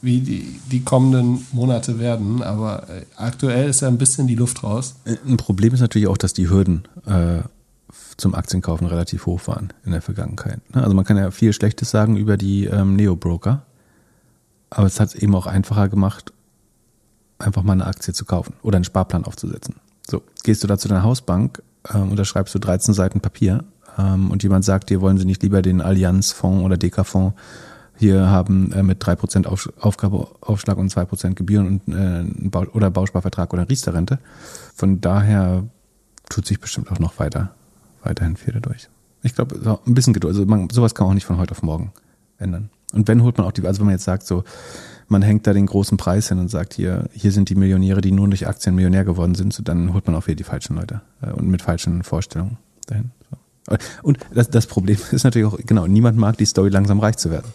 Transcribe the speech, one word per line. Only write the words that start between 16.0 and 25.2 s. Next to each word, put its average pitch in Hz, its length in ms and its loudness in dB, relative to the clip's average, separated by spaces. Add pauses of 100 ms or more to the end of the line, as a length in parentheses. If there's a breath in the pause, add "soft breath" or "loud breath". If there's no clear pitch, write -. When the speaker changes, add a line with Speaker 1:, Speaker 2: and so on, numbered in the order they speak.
Speaker 2:
einfach 101 240 -2
mal 98 100 2
eine 95 140 2
Aktie - 260 -8
zu - 120 -8
kaufen - 380 -4
oder 104 140 0
einen 90 80 2
Sparplan 92 400 -2
aufzusetzen. - 520 -10 (320)
So, - 140 -4 (220)
gehst 107 180 2
du 101 40 -2
da 101 100 2
zu 101 120 -4
deiner 95 140 2
Hausbank, 110 600 0 (300)
ähm, 98 180 0
unterschreibst 98 440 -2
du 98 40 -2
dreizehn 98 360 0
Seiten 95 260 0
Papier, 98 440 -2 (340)
ähm, 95 320 0
und 98 120 -2
jemand 95 220 2
sagt 98 260 0
dir, 95 100 2
wollen 95 180 4
Sie 95 60 0